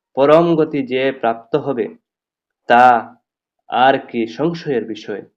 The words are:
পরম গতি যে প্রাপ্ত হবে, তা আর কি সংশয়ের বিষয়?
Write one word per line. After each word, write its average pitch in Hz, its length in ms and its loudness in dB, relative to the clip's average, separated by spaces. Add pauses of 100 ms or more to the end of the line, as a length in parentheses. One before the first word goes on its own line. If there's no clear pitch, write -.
(160)
পরম 160 400 4
গতি 151 320 -2
যে 131 240 -2
প্রাপ্ত 117 440 -4
হবে, 131 400 -6 (720)
তা 120 480 4 (520)
আর 135 300 2
কি 120 300 -6
সংশয়ের 135 580 -6
বিষয়? 104 360 -12 (160)